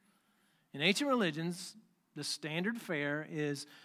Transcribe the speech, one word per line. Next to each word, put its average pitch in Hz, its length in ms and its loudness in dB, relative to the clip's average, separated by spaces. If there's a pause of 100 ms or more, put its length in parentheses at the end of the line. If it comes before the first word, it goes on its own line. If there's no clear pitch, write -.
(720)
In 139 80 -4
ancient 277 280 4
religions, 175 680 0 (400)
the 147 80 -6
standard 180 560 -2
fare 147 500 -2
is 147 340 -2 (200)